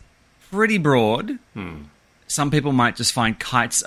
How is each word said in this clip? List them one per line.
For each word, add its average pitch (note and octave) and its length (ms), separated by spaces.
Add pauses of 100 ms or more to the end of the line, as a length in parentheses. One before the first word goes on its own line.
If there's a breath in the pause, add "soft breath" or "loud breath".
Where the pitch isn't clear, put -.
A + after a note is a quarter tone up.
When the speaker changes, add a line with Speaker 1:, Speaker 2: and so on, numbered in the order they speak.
(500)
Speaker 1:
pretty G#3+ 260
broad. D3 640 (160)
Speaker 2:
Hmm. E2+ 300 (420)
Speaker 1:
Some D3 240
people C#3+ 220
might A#2+ 240
just - 180
find A2+ 260
kites A#2 460